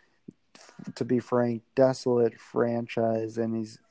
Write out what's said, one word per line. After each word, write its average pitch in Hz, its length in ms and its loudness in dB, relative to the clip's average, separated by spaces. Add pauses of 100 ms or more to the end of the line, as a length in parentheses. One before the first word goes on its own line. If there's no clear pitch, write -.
(920)
to 120 120 -6
be 123 140 0
frank, 120 440 0 (120)
desolate 127 640 2
franchise, 117 1000 -2
and 113 160 -2
he's, 110 240 -8 (120)